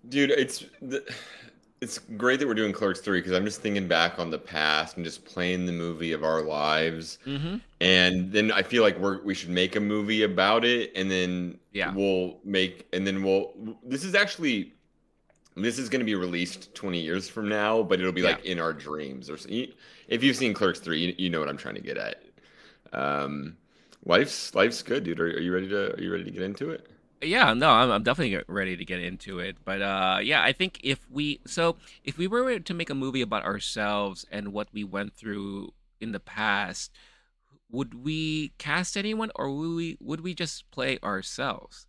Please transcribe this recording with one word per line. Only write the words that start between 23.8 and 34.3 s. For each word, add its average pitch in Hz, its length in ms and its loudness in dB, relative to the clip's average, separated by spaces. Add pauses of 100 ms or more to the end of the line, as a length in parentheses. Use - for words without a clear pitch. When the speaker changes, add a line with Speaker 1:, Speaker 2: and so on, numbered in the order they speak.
Speaker 1:
life's, - 500 2
life's 110 260 6
good, 120 220 0
dude. 85 160 -4
Are, 85 80 2
are 85 120 -2
you 87 140 0
ready 95 160 0
to, 101 260 0
are - 60 -6
you 90 100 -4
ready 92 120 -4
to 92 80 -8
get 95 100 -8
into 101 300 -4
it? - 180 -12 (320)
Speaker 2:
Yeah, 160 320 4
no, 135 160 6
I'm, 123 220 8
I'm 104 100 4
definitely 123 300 2
get-, - 180 -2
ready 95 260 -2
to 87 80 -10
get 90 160 -6
into 90 380 -8
it. 90 260 -6
But, 98 200 -4
uh, 95 400 2
yeah, 131 180 2
I 120 120 4
think 185 280 -4
if - 300 -4
we, 147 340 -4
so 170 300 2 (280)
if 139 140 -8
we 175 80 -2
were 240 320 0
to 180 160 -8
make 170 160 -6
a 143 60 -4
movie 131 260 -2
about 107 240 -2
ourselves 101 840 -2